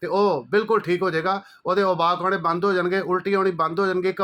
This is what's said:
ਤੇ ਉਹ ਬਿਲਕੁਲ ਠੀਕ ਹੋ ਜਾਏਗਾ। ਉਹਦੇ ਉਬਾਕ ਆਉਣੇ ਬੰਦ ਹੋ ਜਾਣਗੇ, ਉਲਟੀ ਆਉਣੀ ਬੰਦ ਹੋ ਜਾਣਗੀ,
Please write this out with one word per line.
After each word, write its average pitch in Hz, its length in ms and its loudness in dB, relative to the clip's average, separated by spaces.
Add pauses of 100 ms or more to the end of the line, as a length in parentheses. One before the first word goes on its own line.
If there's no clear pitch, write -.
ਤੇ 175 60 -8
ਉਹ 170 420 0
ਬਿਲਕੁਲ 214 300 2
ਠੀਕ 175 220 -2
ਹੋ 185 80 0
ਜਾਏਗਾ। 180 340 -2 (220)
ਉਹਦੇ 185 180 2
ਉਬਾਕ 175 380 2
ਆਉਣੇ 190 160 0
ਬੰਦ 170 280 -2
ਹੋ 202 80 2
ਜਾਣਗੇ, 180 260 0
ਉਲਟੀ 185 340 -2
ਆਉਣੀ 190 180 2
ਬੰਦ 165 280 -2
ਹੋ 196 60 2
ਜਾਣਗੀ, 185 280 0 (100)